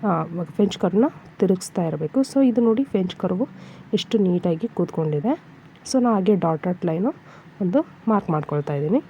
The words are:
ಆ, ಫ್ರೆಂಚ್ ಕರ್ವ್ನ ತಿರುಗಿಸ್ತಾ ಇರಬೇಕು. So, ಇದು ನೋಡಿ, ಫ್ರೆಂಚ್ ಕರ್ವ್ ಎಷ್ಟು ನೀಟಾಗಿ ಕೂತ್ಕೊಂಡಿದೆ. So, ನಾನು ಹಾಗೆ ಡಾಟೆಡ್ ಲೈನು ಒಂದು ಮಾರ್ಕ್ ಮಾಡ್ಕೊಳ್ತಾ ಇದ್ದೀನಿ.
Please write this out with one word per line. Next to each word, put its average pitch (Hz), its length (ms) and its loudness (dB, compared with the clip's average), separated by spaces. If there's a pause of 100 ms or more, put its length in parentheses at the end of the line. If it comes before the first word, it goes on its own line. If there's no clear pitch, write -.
ಆ, 190 40 2 (440)
ಫ್ರೆಂಚ್ 208 280 0
ಕರ್ವ್ನ 208 260 2 (320)
ತಿರುಗಿಸ್ತಾ 185 480 0
ಇರಬೇಕು. 156 300 -2 (120)
So, 277 60 2 (140)
ಇದು 240 160 2
ನೋಡಿ, 226 160 2 (100)
ಫ್ರೆಂಚ್ 185 300 0
ಕರ್ವ್ 180 200 0 (540)
ಎಷ್ಟು - 200 0 (100)
ನೀಟಾಗಿ 175 400 0 (100)
ಕೂತ್ಕೊಂಡಿದೆ. 160 560 -2 (560)
So, 269 140 0
ನಾನು 233 100 2
ಹಾಗೆ 196 200 2 (120)
ಡಾಟೆಡ್ 170 420 -2
ಲೈನು 180 220 -2 (540)
ಒಂದು 190 160 2 (300)
ಮಾರ್ಕ್ 202 240 0
ಮಾಡ್ಕೊಳ್ತಾ 147 440 -4
ಇದ್ದೀನಿ. 160 320 0